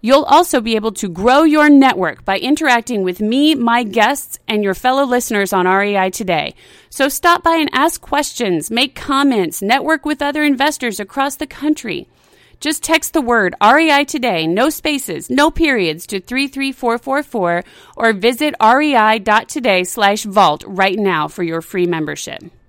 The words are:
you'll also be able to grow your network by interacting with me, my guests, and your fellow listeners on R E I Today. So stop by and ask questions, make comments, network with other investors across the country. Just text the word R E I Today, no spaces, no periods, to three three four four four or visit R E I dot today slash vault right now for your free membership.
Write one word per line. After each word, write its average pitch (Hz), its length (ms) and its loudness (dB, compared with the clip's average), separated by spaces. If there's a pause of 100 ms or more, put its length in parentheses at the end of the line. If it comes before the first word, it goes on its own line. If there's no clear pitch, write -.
you'll 302 220 4
also 302 380 2
be 226 160 -2
able 214 160 -2
to 202 160 -8
grow 220 340 2
your 302 260 4
network 254 560 4
by 196 140 -2
interacting 247 640 0
with 180 180 -4
me, 269 360 2
my 240 260 0
guests, 220 640 -2
and 214 160 -2
your 190 120 0
fellow 262 280 0
listeners 240 500 -2
on 185 140 2
R 190 180 2
E 202 140 0
I 190 100 0
Today. 180 460 -4 (360)
So - 180 0
stop 339 340 0
by 330 140 2
and 311 160 0
ask 294 280 0
questions, 214 680 -4
make 254 240 -2
comments, 262 680 0
network 269 460 -2
with 294 160 -4
other 294 220 -2
investors 277 560 -2
across 269 340 -4
the - 140 -10
country. 262 580 -6 (540)
Just 202 220 -6
text - 300 -2
the 330 80 0
word 226 400 0
R 233 180 6
E 320 140 2
I 285 100 2
Today, 233 420 -2
no 196 240 2
spaces, 277 600 -6
no 285 180 2
periods, 226 600 -2
to 202 100 -6
three 262 300 -4
three 269 240 -4
four 240 260 -4
four 269 240 -4
four 175 400 -2 (340)
or 226 160 0
visit 240 460 -2
R 247 240 4
E 294 140 2
I 220 220 4
dot 214 300 0
today 202 360 0
slash 208 400 0
vault 190 420 2
right 190 320 0
now 175 300 0
for 175 160 -6
your 165 180 -4
free 180 240 -2
membership. 156 560 -6 (260)